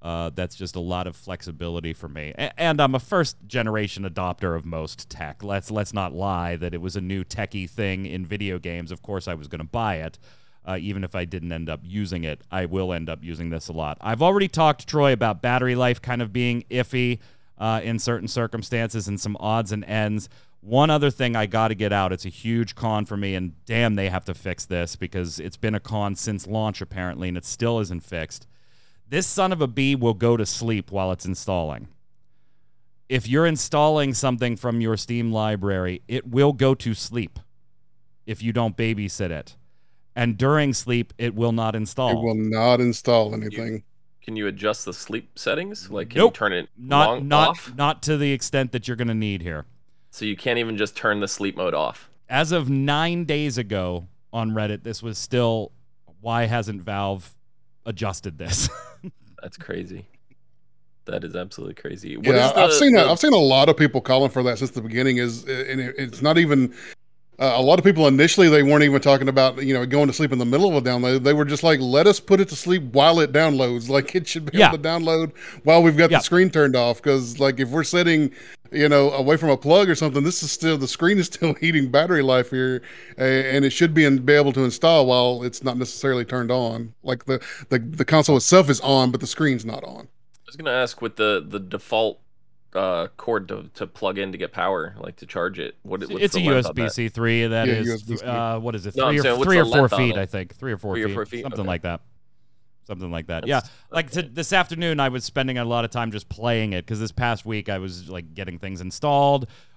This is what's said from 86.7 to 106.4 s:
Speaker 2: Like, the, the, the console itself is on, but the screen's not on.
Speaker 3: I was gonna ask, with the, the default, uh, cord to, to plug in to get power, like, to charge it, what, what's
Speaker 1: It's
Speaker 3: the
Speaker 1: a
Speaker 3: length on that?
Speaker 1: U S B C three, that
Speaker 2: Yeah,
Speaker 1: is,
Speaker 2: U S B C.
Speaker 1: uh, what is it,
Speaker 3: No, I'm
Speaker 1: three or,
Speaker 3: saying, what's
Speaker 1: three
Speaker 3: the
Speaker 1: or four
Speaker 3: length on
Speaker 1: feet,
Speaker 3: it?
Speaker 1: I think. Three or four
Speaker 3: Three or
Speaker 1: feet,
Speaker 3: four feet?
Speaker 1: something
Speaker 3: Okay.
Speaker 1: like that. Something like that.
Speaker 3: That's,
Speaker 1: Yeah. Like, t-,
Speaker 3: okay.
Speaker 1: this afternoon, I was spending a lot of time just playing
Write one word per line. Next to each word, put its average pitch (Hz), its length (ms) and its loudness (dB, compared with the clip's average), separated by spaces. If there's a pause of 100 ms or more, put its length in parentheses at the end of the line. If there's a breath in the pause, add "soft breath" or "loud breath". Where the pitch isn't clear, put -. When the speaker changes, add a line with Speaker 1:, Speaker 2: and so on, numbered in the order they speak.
Speaker 2:
Like, 123 220 -4
the, 131 160 -2 (280 loud breath)
the, 127 100 2
the - 260 -4
console 151 320 6
itself 175 320 6
is 131 120 4
on, 131 300 4
but 120 100 -4
the 117 60 -6
screen's 131 380 -2
not 117 180 -8
on. - 240 -16
Speaker 3:
I - 400 -20
was - 80 -20
gonna 147 160 -6
ask, 123 300 -2
with 113 160 -6
the, 104 300 0
the 101 120 -8
default, 104 600 -2 (540)
uh, 92 340 -2 (100)
cord 104 300 -4
to, 104 260 -12
to 98 140 -10
plug 98 300 -4
in 98 140 -6
to 90 60 -12
get 90 140 -8
power, 92 480 -4
like, - 180 -14
to - 80 -20
charge 92 340 -6
it, 69 240 -10
what, 98 180 -10
what's - 220 -6
Speaker 1:
It's 202 120 0
Speaker 3:
the 175 120 0
Speaker 1:
a 143 40 2
Speaker 3:
length 127 160 2
on - 80 -6
that? 123 60 -4
Speaker 1:
U - 40 -2
S - 100 -6
B 120 120 -4
C - 20 -4
three, 117 380 0
that 113 200 0
Speaker 2:
Yeah, 123 60 2
Speaker 1:
is, 110 140 -2
Speaker 2:
U 117 60 -4
S 110 100 -8
B 110 140 -6
C. - 80 -12
Speaker 1:
uh, 117 340 -4
what 113 160 -6
is 95 100 -10
it, 104 100 -10
Speaker 3:
No, 131 100 2
I'm 127 80 2
Speaker 1:
three 147 60 2
or, 139 40 2
Speaker 3:
saying, 123 160 2
what's 143 80 2
Speaker 1:
three 190 100 6
Speaker 3:
the 165 40 8
Speaker 1:
or 147 40 6
four 120 160 4
Speaker 3:
length 123 120 4
on 98 60 2
Speaker 1:
feet, 117 160 0
Speaker 3:
it? - 20 -2
Speaker 1:
I 98 80 -2
think. 92 300 -10
Three 127 160 -10
or 101 60 -6
four 98 180 -6
Speaker 3:
Three 110 80 -2
or 107 40 -2
Speaker 1:
feet, 98 60 -4
Speaker 3:
four 104 120 -6
feet? 120 180 -12
Speaker 1:
something 110 180 -8
Speaker 3:
Okay. 95 60 -4
Speaker 1:
like 87 160 -4
that. 85 180 -6 (840)
Something 90 260 -12
like 82 160 -8
that. 82 180 -8
Speaker 3:
That's, - 40 -6 (180)
Speaker 1:
Yeah. - 40 -18 (200 loud breath)
Like, 160 200 -6
t-, 165 80 -4
Speaker 3:
okay. 165 120 -8
Speaker 1:
this 160 220 -6
afternoon, 170 480 -2
I 135 80 0
was 123 160 -8
spending 131 320 -4
a 120 80 -4
lot 117 180 -2
of 113 80 -6
time 117 200 -4
just 104 180 -12
playing 113 420 -2